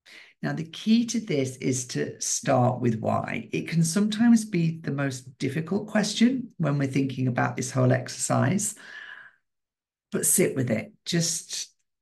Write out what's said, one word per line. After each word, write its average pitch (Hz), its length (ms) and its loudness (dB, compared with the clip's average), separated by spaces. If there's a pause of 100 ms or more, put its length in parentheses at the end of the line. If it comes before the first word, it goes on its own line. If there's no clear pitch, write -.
(440)
Now, 143 80 -4
the 160 120 -4
key 226 420 2
to 226 140 -2
this 135 380 -2
is 127 300 -2
to - 320 -6
start - 600 2
with 117 180 2
why. 107 540 -2
It - 160 -4
can 165 160 2
sometimes 214 600 4
be 165 360 0
the 151 100 -6
most 139 480 -6
difficult 160 480 -2
question 240 720 2
when 143 220 0
we're 135 100 0
thinking 127 400 0
about 127 280 0
this 127 140 -4
whole 127 220 4
exercise, 123 840 0 (1400)
but 185 160 -2
sit 147 300 2
with 123 140 -2
it. - 220 -2 (120)
Just - 640 -2 (340)